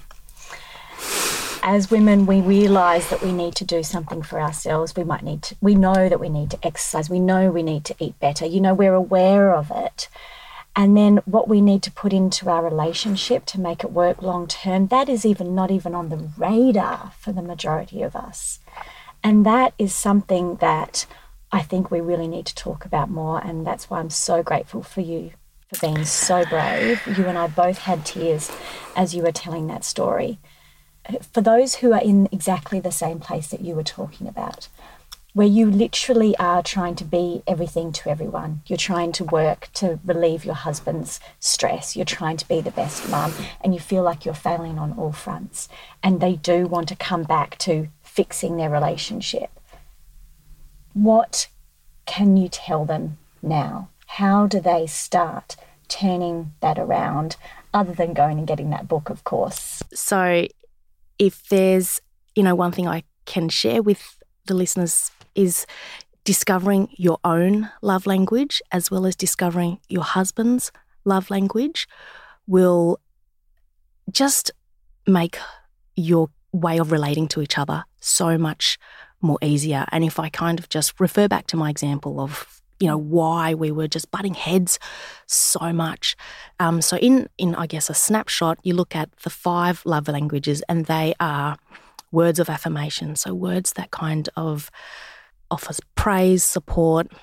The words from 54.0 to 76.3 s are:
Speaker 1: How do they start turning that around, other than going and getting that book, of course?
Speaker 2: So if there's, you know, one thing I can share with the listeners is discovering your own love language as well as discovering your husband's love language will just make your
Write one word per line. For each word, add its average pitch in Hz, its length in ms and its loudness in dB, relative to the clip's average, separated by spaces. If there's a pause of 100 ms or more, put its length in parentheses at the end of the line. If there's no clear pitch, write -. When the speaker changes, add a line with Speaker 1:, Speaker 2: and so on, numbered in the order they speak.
Speaker 1:
How 202 420 2
do 202 120 0
they 170 260 2
start - 680 -4 (320)
turning 175 720 -2
that 151 180 0
around, 160 600 -2 (360)
other 190 200 0
than 170 200 -2
going 151 240 2
and 156 100 -4
getting 151 240 -2
that - 180 -6
book, 151 200 -2
of 208 140 -10
course? - 580 -6 (120)
Speaker 2:
So 180 540 0 (720)
if 196 280 2
there's, 190 540 2 (340)
you 214 80 4
know, 180 120 4
one 175 180 0
thing 180 140 -4
I 165 160 -4 (220)
can 165 220 -2
share 226 340 0
with - 360 0 (300)
the 196 60 -2
listeners 180 580 -2 (240)
is 185 300 0 (600)
discovering 196 720 2
your 175 260 2
own 185 460 2 (120)
love 190 240 0
language 196 560 0 (100)
as 175 200 -2
well 185 140 0
as 185 100 0
discovering 175 720 -2
your 180 160 -4
husband's 226 680 0 (340)
love 190 240 0
language 202 580 -2 (600)
will 180 520 4 (1120)
just 277 400 0 (560)
make 170 300 2 (580)
your 165 340 2 (220)